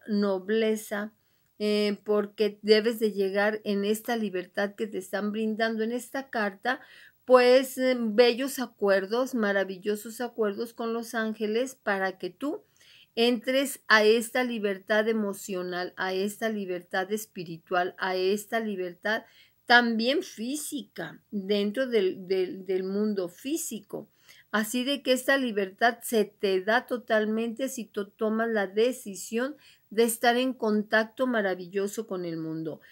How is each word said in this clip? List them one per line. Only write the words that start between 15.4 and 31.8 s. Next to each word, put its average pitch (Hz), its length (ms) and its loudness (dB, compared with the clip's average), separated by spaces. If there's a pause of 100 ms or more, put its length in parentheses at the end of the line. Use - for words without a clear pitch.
a 190 160 -4
esta 202 360 -2
libertad 190 600 -4
espiritual, 180 840 -4
a 185 180 -4
esta 202 440 0
libertad 208 640 -4 (420)
también 240 580 4
física, 226 1080 -10
dentro 208 560 -2
del, 196 420 0
del, 185 380 -2
del 190 180 0
mundo 196 440 -2
físico. - 840 -8 (420)
Así 220 320 0
de 277 200 -2
que 254 80 4
esta 262 260 2
libertad 226 640 0
se 214 240 2
te 190 360 -2
da 226 260 0
totalmente 226 840 -2
si 226 160 -10
tú 196 240 -8
tomas 220 400 -2
la 202 180 0
decisión 226 880 -2 (320)
de 220 140 4
estar 240 340 2
en 254 160 0
contacto 220 720 0
maravilloso 196 800 -2